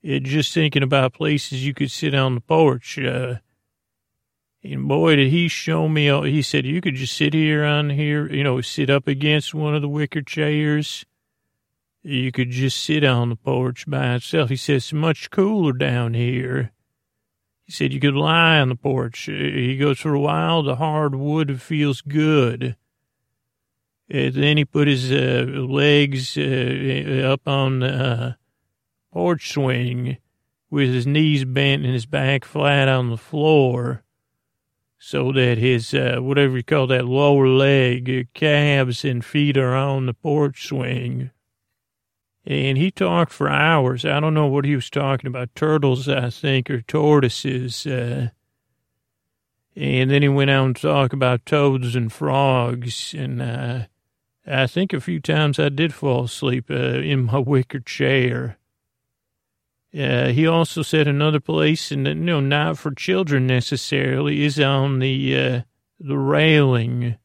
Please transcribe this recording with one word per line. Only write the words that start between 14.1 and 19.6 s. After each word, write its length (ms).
itself." 340
He 60
says, 300
"It's 80
much 380
cooler 420
down 420
here." 560
He 80
said, 200
"You 60
could 160
lie 460
on 80
the 80
porch." 520
Uh, 40
he 440